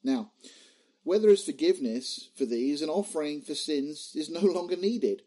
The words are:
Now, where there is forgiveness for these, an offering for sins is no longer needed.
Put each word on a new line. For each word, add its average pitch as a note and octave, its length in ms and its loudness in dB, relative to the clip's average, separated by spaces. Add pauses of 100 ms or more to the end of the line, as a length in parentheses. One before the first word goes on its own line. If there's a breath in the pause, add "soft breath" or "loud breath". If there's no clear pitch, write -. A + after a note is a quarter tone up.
Now, B2+ 300 -2 (680 loud breath)
where F#3+ 160 2
there G#3+ 100 8
is G3 140 8
forgiveness C#3 880 -2
for C#3 100 -2
these, B2+ 380 0
an D#3 80 -4
offering D#3 500 -2
for D3 140 -8
sins D3 640 -4
is D3+ 120 -6
no E3 120 -6
longer F3+ 340 2
needed. G3+ 520 -2